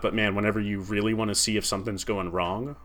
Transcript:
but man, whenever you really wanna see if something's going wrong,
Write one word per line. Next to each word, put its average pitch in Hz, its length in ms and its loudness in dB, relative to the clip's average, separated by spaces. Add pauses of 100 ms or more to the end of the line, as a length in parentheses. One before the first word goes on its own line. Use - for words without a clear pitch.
but 87 140 0
man, 104 200 4
whenever 104 260 2
you 101 200 -2
really 104 320 0
wanna 110 220 0
see 107 240 2
if 98 80 0
something's 98 380 -2
going 95 280 -2
wrong, 95 520 -2